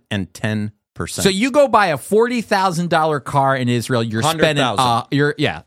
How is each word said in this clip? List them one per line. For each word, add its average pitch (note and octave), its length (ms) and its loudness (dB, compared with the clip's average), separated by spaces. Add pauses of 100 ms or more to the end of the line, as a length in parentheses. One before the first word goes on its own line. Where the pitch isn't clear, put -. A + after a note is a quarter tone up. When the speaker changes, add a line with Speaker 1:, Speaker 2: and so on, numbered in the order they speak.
(100)
Speaker 1:
and G2 240 -4
ten G#2+ 380 -4 (200)
percent. - 320 -6
Speaker 2:
So G3 60 4
you G#3 200 0
go C#4 180 4
buy G#3+ 180 4
a D#3 100 0
forty A#3 460 0
thousand F#3 480 -2
dollar D#3+ 280 2
car C3+ 380 0
in B2 140 -2
Israel, A#2+ 320 0
you're A2+ 200 -4
spending, D#3 400 2
Speaker 1:
Hundred A2+ 140 0
thousand. C3 80 2
Speaker 2:
uh, A#2+ 260 0
you're, C#3+ 280 0
yeah, F2+ 280 -4